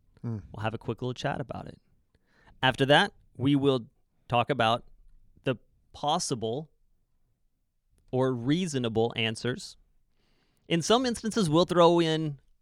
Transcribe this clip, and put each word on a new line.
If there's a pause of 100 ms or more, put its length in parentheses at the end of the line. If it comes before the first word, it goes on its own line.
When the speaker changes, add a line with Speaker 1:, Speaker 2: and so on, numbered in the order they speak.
(240)
Speaker 1:
Mm. (100)
Speaker 2:
We'll
have
a
quick
little
chat
about
it. (840)
After
that, (240)
we
will (420)
talk
about (580)
the (360)
possible (1400)
or
reasonable
answers. (920)
In
some
instances,
we'll
throw
in (240)